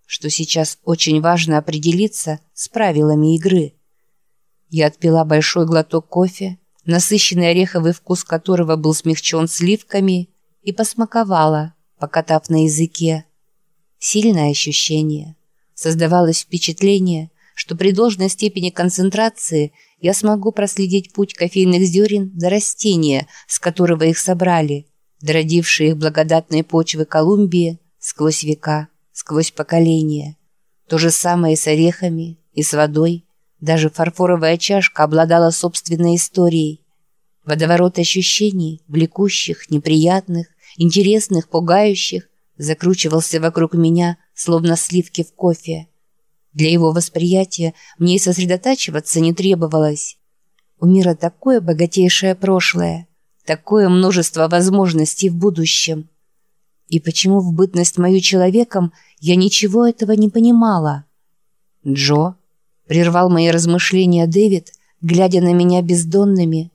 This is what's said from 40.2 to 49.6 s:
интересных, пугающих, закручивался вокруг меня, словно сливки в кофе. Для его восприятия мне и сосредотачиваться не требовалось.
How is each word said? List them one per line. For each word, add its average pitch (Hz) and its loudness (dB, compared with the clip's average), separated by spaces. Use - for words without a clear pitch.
интересных, 185 0
пугающих, 180 0
закручивался 160 -2
вокруг 165 -2
меня, 170 0
словно 170 0
сливки 170 -4
в - -10
кофе. 165 -4
Для 156 0
его 165 2
восприятия 180 -2
мне 180 2
и - 0
сосредотачиваться 180 -2
не 165 2
требовалось. 160 -2